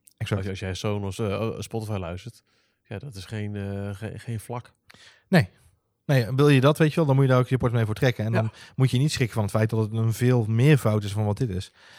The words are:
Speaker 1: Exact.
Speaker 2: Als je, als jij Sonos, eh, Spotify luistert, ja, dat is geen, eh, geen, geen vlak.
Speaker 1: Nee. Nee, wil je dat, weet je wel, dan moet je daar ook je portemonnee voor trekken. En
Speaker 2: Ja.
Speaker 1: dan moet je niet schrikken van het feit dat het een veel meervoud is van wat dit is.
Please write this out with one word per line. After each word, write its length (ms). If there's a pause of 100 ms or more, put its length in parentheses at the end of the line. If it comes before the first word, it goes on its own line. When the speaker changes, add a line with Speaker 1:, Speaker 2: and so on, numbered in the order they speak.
(180)
Speaker 1:
Exact. 180
Speaker 2:
Als 80
je, 60
als 100
jij 140
Sonos, 460
eh, 400
Spotify 380
luistert, 460 (400)
ja, 160
dat 160
is 100
geen, 300
eh, 400
geen, 240
geen 200
vlak. 340 (540)
Speaker 1:
Nee. 220 (560)
Nee, 200 (100)
wil 140
je 120
dat, 160
weet 120
je 60
wel, 100
dan 100
moet 100
je 40
daar 100
ook 80
je 100
portemonnee 280
voor 100
trekken. 300
En 60
Speaker 2:
Ja. 100
Speaker 1:
dan 100 (240)
moet 160
je 60
niet 140
schrikken 240
van 80
het 100
feit 160
dat 100
het 140
een 200
veel 320
meervoud 580
is 80
van 140
wat 120
dit 120
is. 220 (280)